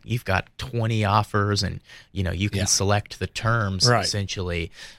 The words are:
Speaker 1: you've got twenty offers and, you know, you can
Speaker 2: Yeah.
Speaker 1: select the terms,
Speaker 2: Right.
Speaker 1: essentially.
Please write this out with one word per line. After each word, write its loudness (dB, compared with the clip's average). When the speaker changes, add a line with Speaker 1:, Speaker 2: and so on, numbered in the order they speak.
Speaker 1:
you've -4
got 0
twenty -2
offers 2
and, -4
you -4
know, -2
you -2
can -2
Speaker 2:
Yeah. 0
Speaker 1:
select 0
the -4
terms, 0
Speaker 2:
Right. 6
Speaker 1:
essentially. -4